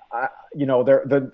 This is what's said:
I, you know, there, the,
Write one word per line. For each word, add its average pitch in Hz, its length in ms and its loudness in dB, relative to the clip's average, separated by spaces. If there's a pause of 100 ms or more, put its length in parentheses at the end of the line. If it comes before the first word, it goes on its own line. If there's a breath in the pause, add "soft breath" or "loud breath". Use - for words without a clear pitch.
(120)
I, 123 160 -4 (260)
you 143 120 -4
know, 127 160 2
there, 135 240 4
the, 135 280 -2